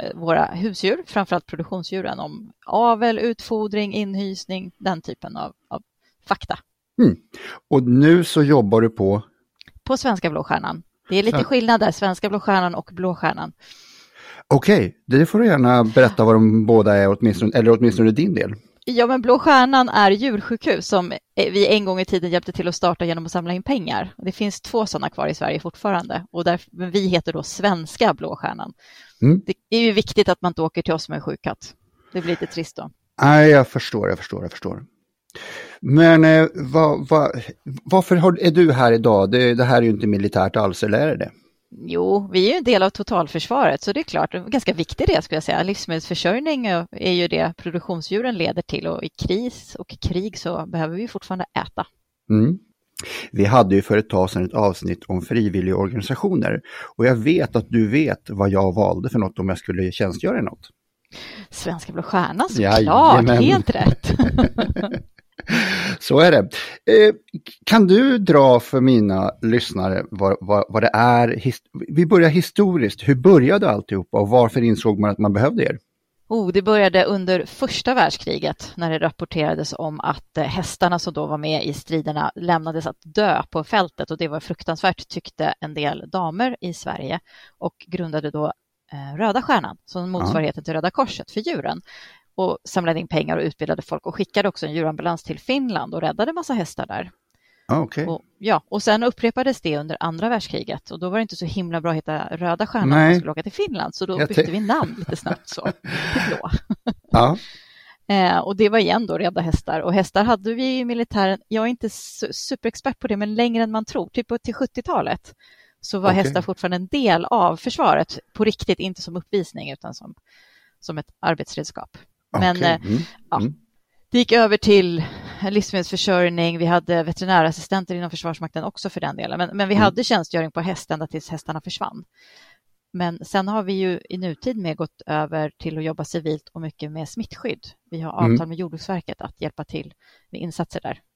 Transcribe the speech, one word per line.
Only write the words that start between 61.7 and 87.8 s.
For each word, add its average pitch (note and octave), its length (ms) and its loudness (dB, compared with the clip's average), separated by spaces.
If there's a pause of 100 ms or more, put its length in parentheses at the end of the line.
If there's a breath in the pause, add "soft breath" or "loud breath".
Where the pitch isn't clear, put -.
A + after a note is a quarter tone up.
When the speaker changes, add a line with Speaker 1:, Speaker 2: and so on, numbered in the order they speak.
Speaker 1:
Blå E3+ 100 -6
Stjärnan, F#3 440 -2 (100)
Speaker 2:
Jajamän. A#2 680 6
Speaker 1:
såklart, A#2+ 160 6
helt F4 260 4
rätt. - 500 2
<laughs> - 800 0 (1000 loud breath)
Speaker 2:
Så C#3 200 2
är E3+ 120 8
det. C#3+ 60 6 (720 loud breath)
Eh, G#3+ 60 4 (520)
kan G#3 220 6
du B3 300 6
dra C#3+ 420 6
för B2+ 220 -2
mina G#2 500 4 (100)
lyssnare F#2+ 720 -2
vad, G2 300 0
vad, G2 280 2
vad G#2+ 140 0
det A#2 100 4
är? A#2+ 340 4
His-, - 340 -4 (260)
vi E3 180 2
börjar E3+ 240 6
historiskt. E3+ 800 0
Hur C#3 80 6
började E3+ 540 6
alltihopa G#2 500 -2
och G#2 100 0
varför A#2+ 320 4
insåg A2 380 2
man G#2 100 2
att G2+ 80 -2
man G#2 160 2
behövde C3+ 300 2
er? - 140 -2 (500)
Speaker 1:
Oh, G#3+ 240 -2
det G3 100 2
började F#3+ 420 4
under F#3 420 0
första - 480 -4
världskriget D3+ 800 -2
när E3+ 160 -4
det D#3+ 80 -2
rapporterades D#3+ 800 -4
om D#3 220 -10
att, - 380 -6
eh, D#3 60 -2
hästarna F3 560 -2
som E3 140 -8
då D3 120 -6
var D3+ 120 -6
med D3+ 280 -4
i D3 80 -6
striderna D3+ 600 -4
lämnades D#3+ 520 -4
att - 180 -10
dö F3 440 0
på D#3+ 140 -6
fältet, - 480 -4
och D#3 60 -10
det E3 100 -4
var D3+ 120 -6
fruktansvärt, - 680 -4
tyckte - 520 -6
en D3+ 140 -10
del D3 360 -6
damer F#3 520 -4
i F3 120 -8
Sverige, - 460 -8 (380 soft breath)
och - 160 -8 (140)